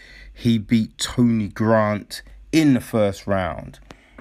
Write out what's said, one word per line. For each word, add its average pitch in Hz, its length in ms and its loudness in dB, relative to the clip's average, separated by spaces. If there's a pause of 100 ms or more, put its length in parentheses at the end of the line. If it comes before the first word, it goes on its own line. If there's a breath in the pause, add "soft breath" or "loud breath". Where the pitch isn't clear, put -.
(320 loud breath)
he 117 260 0
beat 110 400 -2
Tony 113 500 0
Grant 110 760 -2 (300 soft breath)
in 151 220 4
the 117 60 0
first 104 460 -2
round. 90 540 -4 (400 loud breath)